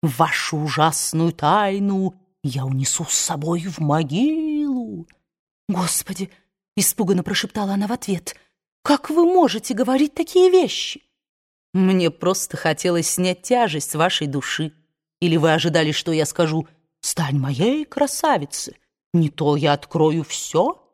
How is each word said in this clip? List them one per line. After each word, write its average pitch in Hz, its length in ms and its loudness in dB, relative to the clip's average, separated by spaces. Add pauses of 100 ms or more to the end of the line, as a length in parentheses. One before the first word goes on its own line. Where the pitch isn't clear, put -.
Вашу 160 560 0
ужасную 156 720 0
тайну 196 840 0 (280)
я 131 220 -4
унесу 135 400 -2
с - 80 -6
собой 165 520 -2
в 175 140 -8
могилу». 233 1300 -2 (640)
«Господи!» 180 600 -4 (460)
испуганно 196 480 0
прошептала 202 500 -4
она 202 140 -2
в 208 40 -4
ответ. 202 440 -6 (480)
«Как - 260 0
вы 330 160 4
можете 320 480 2
говорить 262 400 0
такие 359 360 4
вещи?» - 540 0 (720)
«Мне 185 360 4
просто 170 480 -4
хотелось 170 520 0
снять 180 340 -2
тяжесть 214 480 0
с - 40 -8
вашей 160 320 0
души. 143 460 -4 (460)
Или 170 180 2
вы 156 160 4
ожидали, 160 380 2
что 165 200 -4
я 156 140 2
скажу: 160 420 -2 (320)
'Стань 147 380 -4
моей 165 480 0
красавицей, - 920 -2 (360)
не 160 160 4
то 147 260 0
я 147 180 2
открою 156 500 0
все'?» - 560 -2 (140)